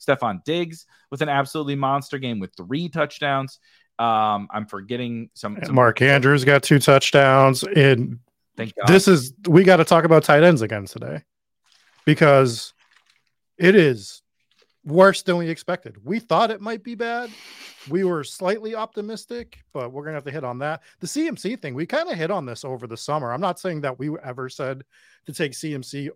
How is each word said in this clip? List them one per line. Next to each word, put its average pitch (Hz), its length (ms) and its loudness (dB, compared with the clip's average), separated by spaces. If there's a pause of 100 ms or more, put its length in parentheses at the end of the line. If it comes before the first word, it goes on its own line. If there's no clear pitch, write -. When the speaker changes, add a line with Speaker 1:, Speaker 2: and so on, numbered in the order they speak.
Speaker 1:
Stefon 117 440 -2
Diggs 165 420 -6 (240)
with 139 100 -12
an 151 80 -2
absolutely 143 460 -4
monster 139 440 -4
game 123 200 -8
with 95 180 -10
three 135 320 -8
touchdowns. 143 680 -6 (400)
Um, 110 540 0
I'm 107 140 -8
forgetting 117 680 -10
some, 104 220 -12
Speaker 2:
And - 100 -14
Speaker 1:
some 131 80 -4
Speaker 2:
Mark 123 260 4
Andrews 135 440 4
got 143 180 4
two 147 160 4
touchdowns. 135 840 4
And 131 560 0 (360)
Speaker 1:
Thank 113 200 -10
God. 101 100 -4
Speaker 2:
this 185 220 6
is, 135 260 2 (120)
we 180 180 6
gotta 175 200 6
talk 165 200 4
about 160 180 6
tight 151 220 4
ends 156 180 4
again 104 240 -6
today 127 360 -12 (800)
because 139 680 4 (840)
it 180 160 4
is 131 480 2 (600)
worse 185 380 4
than 180 140 -2
we 170 120 -4
expected. 165 560 -10
We 208 160 -6
thought 214 320 0
it 196 80 -10
might 220 240 -12
be 233 100 -14
bad. 233 340 -8 (640)
We 185 140 -2
were 170 180 -2
slightly 214 540 -8
optimistic, 220 840 -12 (140)
but 127 180 -10
we're 143 140 -14
gonna 156 100 -12
have 143 120 -12
to 139 40 -10
hit 143 140 -10
on 123 160 -10
that. 151 220 -8 (180)
The 175 80 -12
C 311 180 -4
M 262 100 -8
C 240 200 -10
thing, 135 180 -12
we 156 120 -8
kinda 320 280 -6
hit 165 160 -6
on 175 160 -6
this 120 180 -14
over 127 220 -12
the 113 100 -14
summer. 143 360 -6
I'm 135 80 -6
not 185 180 -4
saying 165 220 -8
that 131 180 -6
we 151 240 -8
ever 127 260 -12
said 135 360 -10 (420)
to 156 60 -16
take 143 220 -6
C 151 200 -10
M 135 80 -10
C 143 340 -12